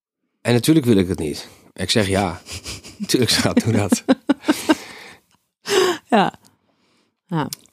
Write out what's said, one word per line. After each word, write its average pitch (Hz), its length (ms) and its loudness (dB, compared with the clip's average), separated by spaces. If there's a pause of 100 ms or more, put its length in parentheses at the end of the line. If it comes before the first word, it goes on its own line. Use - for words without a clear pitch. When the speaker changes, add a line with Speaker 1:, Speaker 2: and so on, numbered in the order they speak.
(420)
Speaker 1:
En 117 120 0
natuurlijk 139 320 4
wil 117 120 6
ik 95 100 2
het 87 120 -4
niet. 76 280 -6 (260)
Ik 92 160 -8
zeg, 107 180 0
"Ja, 95 340 -2 (260)
<laughs> - 320 -16
natuurlijk 127 320 0
schat, - 320 0
doe 110 100 0
dat." 101 300 0 (2000)
Speaker 2:
Ja. 202 240 2 (960)
Ja. 160 200 -4 (260)